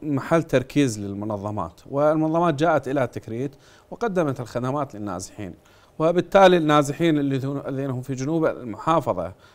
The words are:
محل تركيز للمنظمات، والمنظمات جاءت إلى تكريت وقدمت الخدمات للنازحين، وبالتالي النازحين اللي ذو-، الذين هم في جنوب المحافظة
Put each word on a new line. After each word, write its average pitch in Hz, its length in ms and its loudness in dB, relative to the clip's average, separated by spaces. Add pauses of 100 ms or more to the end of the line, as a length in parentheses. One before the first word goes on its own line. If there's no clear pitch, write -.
محل 151 420 0
تركيز 127 560 0
للمنظمات، 101 840 -6 (100)
والمنظمات 156 640 2
جاءت 151 340 0
إلى 131 200 0
تكريت 117 480 -10 (360)
وقدمت 180 480 -2
الخدمات 127 560 -6
للنازحين، 98 580 -10 (460)
وبالتالي 175 580 6
النازحين 151 600 2
اللي 139 220 0
ذو-، 139 280 -6
الذين 139 220 -6
هم 127 120 -6
في 135 120 -8
جنوب 151 320 -2
المحافظة 107 880 -2 (220)